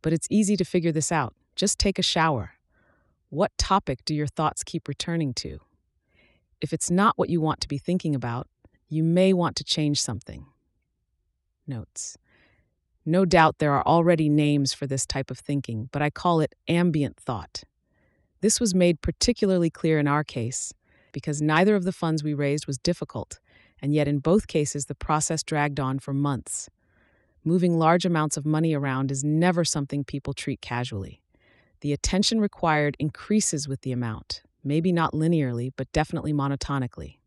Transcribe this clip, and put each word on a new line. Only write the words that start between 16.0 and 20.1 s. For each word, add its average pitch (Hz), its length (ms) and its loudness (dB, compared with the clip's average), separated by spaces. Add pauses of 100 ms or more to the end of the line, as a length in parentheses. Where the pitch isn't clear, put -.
I 147 100 2
call 170 300 2
it - 140 -2 (140)
ambient 170 500 0
thought. - 460 -8 (760)
This 214 200 2
was 220 120 0
made 175 300 2
particularly 180 680 0
clear 160 280 0
in 147 80 2
our 147 160 2